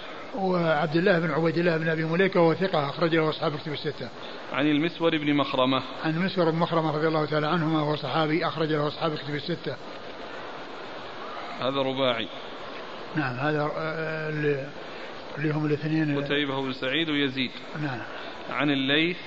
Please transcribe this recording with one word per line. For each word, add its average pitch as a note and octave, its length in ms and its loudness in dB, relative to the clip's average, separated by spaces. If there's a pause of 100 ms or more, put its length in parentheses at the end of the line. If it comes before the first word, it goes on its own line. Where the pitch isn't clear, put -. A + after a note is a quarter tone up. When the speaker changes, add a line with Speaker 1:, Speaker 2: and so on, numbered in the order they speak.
(360)
Speaker 1:
وعبد E3+ 600 2
الله F3 240 6
بن E3 120 0
عبيد D#3+ 260 2
الله E3+ 200 4
بن D#3+ 120 0
أبي D#3+ 140 2
مليكة F3+ 360 4
وهو E3 140 8
ثقة، E3 360 2
أخرج E3+ 260 2
له D#3 140 4
أصحاب D3+ 280 0
كتب D3 160 -6
الستة. C3+ 360 -6 (440)
Speaker 2:
عن C#3 140 2
المسور D#3+ 500 2
بن D3 160 2
مخرمة. C3 480 4 (240)
Speaker 1:
عن D#3+ 40 0
المسور E3+ 420 2
بن D#3+ 60 2
مخرمة E3 340 2
رضي D#3 160 2
الله D#3 180 2
تعالى D3+ 220 0
عنهما، D#3+ 340 2
وهو D3+ 140 2
صحابي، D#3 520 2
أخرج D3+ 240 0
له D3 160 2
أصحاب D3+ 280 -2
كتب C#3+ 200 -6
الستة. D3 400 -4 (1900)
Speaker 2:
هذا C3+ 200 0
رباعي. C3 460 0 (880)
Speaker 1:
نعم، C3 200 -2
هذا، D3 420 0
آه، D#3+ 520 -4
اللي، D3 380 0 (680)
اللي D3+ 140 0
هم D3+ 140 0
الاثنين. D3+ 580 2
Speaker 2:
قتيبة C#3+ 380 0
بن C3 120 -2
سعيد C#3+ 360 0
ويزيد. C3+ 420 0 (300)
Speaker 1:
نعم. C3+ 180 -4 (520)
Speaker 2:
عن C#3 200 2
الليث، D3 560 2